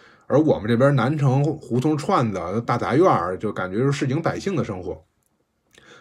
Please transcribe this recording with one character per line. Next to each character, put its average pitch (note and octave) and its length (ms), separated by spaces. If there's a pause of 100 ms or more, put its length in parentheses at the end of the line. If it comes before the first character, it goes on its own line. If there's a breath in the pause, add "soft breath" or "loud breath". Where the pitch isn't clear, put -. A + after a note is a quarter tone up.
(280 soft breath)
而 A#2+ 100
我 C3+ 220
们 G2+ 80
这 A#2 80
边 C3+ 200
南 A2+ 220
城 C3+ 280
胡 C3 340
同 D#3 180
串 D3 360
子、 F#2 320
大 A#2+ 120
杂 G2+ 160
院 E3 140
儿， F#2 300
就 G#2 160
感 F#2 180
觉 F#2+ 60
是 C3+ 160
市 C#3+ 120
井 C#3 160
百 F3 160
姓 G3 160
的 B2+ 120
生 F#2 180
活。 - 220 (960 loud breath)